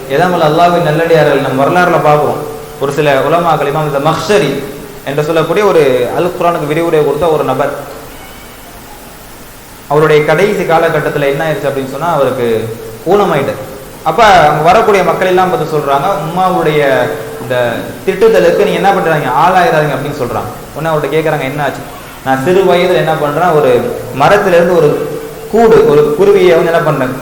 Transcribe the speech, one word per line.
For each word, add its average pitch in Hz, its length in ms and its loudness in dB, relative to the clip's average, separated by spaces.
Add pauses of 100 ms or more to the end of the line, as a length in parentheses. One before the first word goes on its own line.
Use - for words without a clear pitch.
(120)
எதாமல் 170 340 2
அல்லாஹ்வின் 170 420 2
நல்லடியார்கள் 151 520 2
நம்ம 135 240 -2
வரலாறுல 170 380 2
பார்க்கிறோம். 151 340 2 (440)
ஒரு 139 120 -4
சில 151 200 0
உலமாக்கள், 151 540 0
இமாம் 147 300 -2
இந்த 143 140 0
மஹ்ஷரி 160 520 0 (440)
என்று 143 180 -2
சொல்லக்கூடிய 165 420 0
ஒரு 135 500 2
அல் 175 240 -2
குர்ஆனுக்கு 170 260 0
விரிவுரை 160 380 0
கொடுத்த 143 220 0
ஒரு 151 180 0
நபர், 135 280 -2 (2250)
அவருடைய 151 380 2
கடைசி 185 380 0
காலகட்டத்துல 151 580 0
என்ன 147 300 -2
ஆயிடுச்சு 147 160 -4
அப்படின்னு 131 240 -4
சொன்னா, 165 220 -4
அவருக்கு 120 640 -2 (340)
ஊனமாயிட்டு. 180 420 0 (500)
அப்ப 220 220 2
அங்க 156 380 4
வரக்கூடிய 202 400 4
மக்கள் 165 240 0
எல்லாம் 185 240 2
பார்த்து 156 280 -2
சொல்றாங்க, 139 300 0 (140)
"உம்மாவுடைய 160 720 0 (500)
இந்த 123 280 -2 (360)
திட்டுதலுக்கு 190 580 2
நீங்க 185 60 0
என்ன 190 220 0
பண்றாங்க, 160 360 0
ஆளாயிராதீங்க" 160 680 2
அப்படின்னு 143 260 -6
சொல்றாங்க. 110 280 -6 (240)
உடனே 156 200 -4
அவர்கிட்ட 147 160 -2
கேக்குறாங்க, 151 320 0
"என்ன 143 200 -6
ஆச்சு?" 139 180 -4 (440)
"நான் 131 200 0
சிறு 185 200 4
வயதுல 175 300 2
என்ன 156 180 0
பண்றேன், 151 360 0
ஒரு 127 500 2 (220)
மரத்துல 190 340 4
இருந்து 175 220 4
ஒரு 147 440 0 (300)
கூடு, 220 400 4
ஒரு 151 280 4
குருவியை 185 380 4
வந்து 165 160 2
என்ன 165 120 0
பண்றேன், 135 380 -2